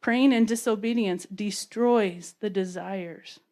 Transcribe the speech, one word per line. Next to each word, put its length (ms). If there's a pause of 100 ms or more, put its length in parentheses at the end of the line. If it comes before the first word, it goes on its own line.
Praying 320
in 100
disobedience 880
destroys 1040
the 100
desires 920 (120)